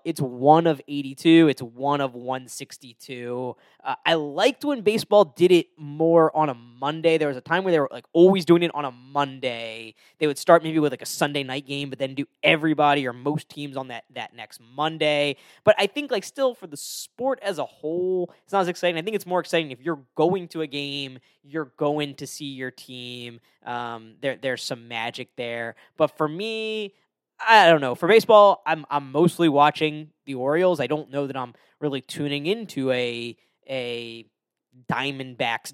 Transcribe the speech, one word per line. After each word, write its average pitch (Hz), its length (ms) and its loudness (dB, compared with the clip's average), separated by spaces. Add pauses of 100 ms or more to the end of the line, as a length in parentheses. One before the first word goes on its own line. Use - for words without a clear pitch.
it's 165 160 -6
one 139 460 4
of 143 200 0
eighty-two. 147 640 4
It's 135 140 -2
one 135 400 -2
of 127 120 -4
one 127 320 -8
sixty-two. 123 1080 -12 (260)
Uh, 135 120 -8 (100)
I 165 80 2
liked 160 500 0
when 285 200 -4
baseball 208 420 4
did 170 280 4
it 170 160 4 (100)
more 160 580 4
on 151 140 0
a 123 40 -8
Monday. 139 600 -2
There 151 120 0
was 131 100 -6
a - 20 -10
time 180 240 -2
where 185 80 0
they 156 80 4
were, 135 100 -2
like, 120 220 -16
always 180 320 4
doing 170 180 4
it 170 120 -2
on 147 100 -6
a 131 60 -8
Monday. 123 1040 -8 (240)
They 156 80 0
would 143 100 -2
start 170 260 6
maybe 160 180 -2
with, 147 120 0
like, 123 80 -12
a - 60 -14
Sunday 147 380 -4
night 135 220 -8
game, 143 220 -8
but 131 100 -12
then 135 160 -6
do 139 120 -6 (160)
everybody 147 640 2
or 120 80 -6
most 143 340 -6
teams 143 300 -12
on 131 100 -12
that, 117 160 -14 (100)
that 117 220 -14
next 113 240 -20 (160)
Monday. 151 600 -2 (280)
But 208 140 6
I 202 80 0
think, 285 240 -8
like, 208 140 -4
still 262 300 -4
for 185 120 -20
the 143 100 -16
sport - 680 -8
as 196 160 -6
a 135 60 -6
whole, 180 680 -4 (100)
it's - 80 -12
not 196 80 2
as 175 80 0
exciting. 175 300 -2
I 165 40 -6
think 208 140 -6
it's - 80 -6
more 180 160 -2
exciting 160 300 -2
if 123 100 -14
you're 147 200 -6 (140)
going 175 340 0
to 160 120 -10
a 156 60 -4
game, 139 540 -10 (220)
you're 143 360 -10
going 147 380 -2
to 143 100 -12
see 143 260 -12
your 127 180 -10
team. 123 720 -16 (240)
Um, 117 560 -10
there, 139 160 -4
there's 131 260 -6
some 117 260 -10
magic 120 480 -8
there. 117 400 -8 (200)
But 151 220 0
for 156 100 0
me, 220 640 -8 (520)
I 220 240 8
don't 160 120 6
know. 127 160 -4
For 175 100 -4
baseball, 208 580 6
I'm, 156 240 -4
I'm 139 220 -6
mostly 165 380 2
watching 151 640 2 (160)
the 139 100 -8
Orioles. 156 420 0
I 127 80 -2
don't 147 240 -6
know 143 160 -4
that 131 100 -10
I'm 123 180 -10 (260)
really 139 200 -4
tuning 143 460 -6
into 175 460 -4
a, 120 440 -6 (320)
a 120 580 -10 (640)
Diamondbacks 127 840 -6